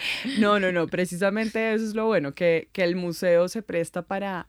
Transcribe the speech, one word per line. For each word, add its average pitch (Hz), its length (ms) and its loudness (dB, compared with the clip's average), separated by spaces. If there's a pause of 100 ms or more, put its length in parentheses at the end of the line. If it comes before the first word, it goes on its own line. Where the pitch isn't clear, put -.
(140)
<laughs> - 260 -4
No, 208 200 4
no, 185 120 2
no. 170 160 0
Precisamente 202 880 0
eso 220 120 0
es 208 80 -6
lo 220 140 0
bueno, 156 260 0
que, 165 400 0
que 190 100 -2
el 175 120 2
museo 175 540 2
se 226 120 -8
presta 170 400 -4
para, 196 480 -6